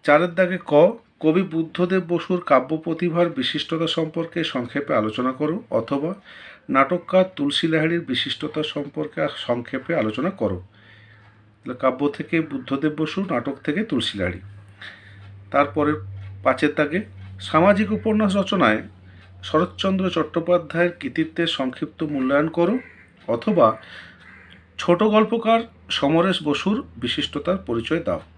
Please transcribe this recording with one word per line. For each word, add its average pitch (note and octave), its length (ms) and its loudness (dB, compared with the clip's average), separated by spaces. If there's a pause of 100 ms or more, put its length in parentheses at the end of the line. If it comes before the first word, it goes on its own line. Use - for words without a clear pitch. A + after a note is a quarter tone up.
চারের E3 300 6
দাগে F3+ 240 2 (120)
ক, D3 40 4 (460)
কবি D#3+ 220 4 (100)
বুদ্ধদেব F3 500 0 (100)
বসুর F3 280 -2 (100)
কাব্য C3+ 200 6 (140)
প্রতিভার E3+ 420 0 (120)
বিশিষ্টতা D#3 580 -4
সম্পর্কে E3 480 -4
সংক্ষেপে B2+ 560 -4
আলোচনা B2 320 -2
করো, D3+ 240 -2 (140)
অথবা C#3 400 -2 (580)
নাটককার C3+ 640 2
তুলসী C#3+ 340 -2
লাহিড়ীর D#3+ 420 0
বিশিষ্টতা D3 500 -4 (120)
সম্পর্কে D3+ 480 -8 (260)
সংক্ষেপে B2 540 -4
আলোচনা A#2+ 300 -2
করো। F#2+ 280 -2 (920)
তাহলে - 280 -12
কাব্য C3 200 0 (160)
থেকে D#3+ 200 -4 (140)
বুদ্ধদেব C#3 500 -2
বসু, D#3 180 -2 (140)
নাটক B2 240 -4 (100)
থেকে D#3 140 -2 (100)
তুলসী B2 260 -2
লাহিড়ী। F2+ 240 -4 (1120)
তারপরে D3 420 2 (500)
পাঁচের C#3+ 320 2
দাগে D3 260 0 (480)
সামাজিক F#3+ 400 4 (100)
উপন্যাস G#3+ 420 2
রচনায় D3+ 400 2 (680)
শরৎচন্দ্র F#3+ 640 0
চট্টোপাধ্যায়ের E3+ 880 0
কৃতিত্বের D#3+ 600 -2
সংক্ষিপ্ত C3+ 420 -6 (120)
মূল্যায়ন C#3 360 2 (100)
করো, F3+ 160 4 (540)
অথবা A#2+ 380 4 (1120)
ছোট F3 220 2 (140)
গল্পকার A3 460 4 (380)
সমরেশ D#3 440 2
বসুর D3+ 340 0 (260)
বিশিষ্টতার C#3+ 560 -2 (100)
পরিচয় B2 400 -2
দাও। E2+ 140 -2 (160)